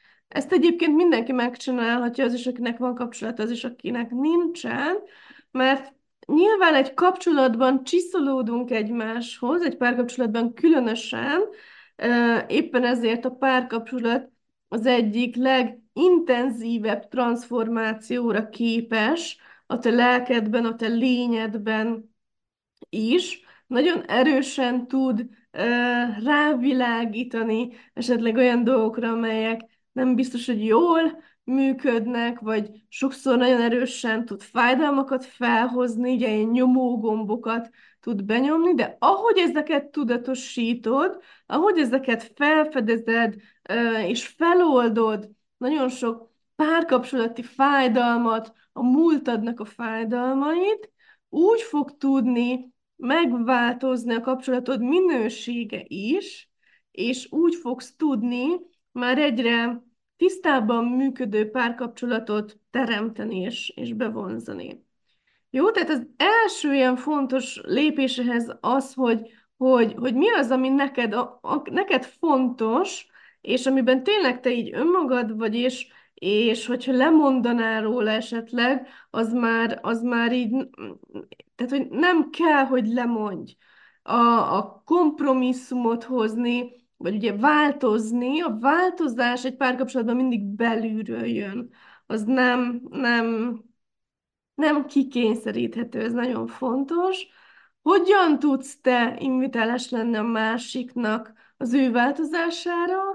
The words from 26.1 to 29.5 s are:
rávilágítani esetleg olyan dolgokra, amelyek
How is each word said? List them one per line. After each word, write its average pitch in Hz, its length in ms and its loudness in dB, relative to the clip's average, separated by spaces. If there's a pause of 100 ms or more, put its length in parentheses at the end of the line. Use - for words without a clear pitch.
rávilágítani 240 1500 0 (240)
esetleg 233 420 0
olyan 247 280 4
dolgokra, 226 460 2
amelyek 226 520 -2 (300)